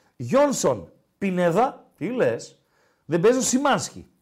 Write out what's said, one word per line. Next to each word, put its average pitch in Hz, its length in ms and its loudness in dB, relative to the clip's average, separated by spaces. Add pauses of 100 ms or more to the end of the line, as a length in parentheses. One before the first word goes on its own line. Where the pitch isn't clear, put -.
(160)
Γιόνσον, 151 760 0 (260)
Πινέδα, 180 680 0 (120)
τι 160 140 -8
λες; 156 480 -4 (460)
Δεν 165 160 -2
παίζει 233 180 4
ο 254 40 0
Σιμάνσκι. 233 680 -2 (140)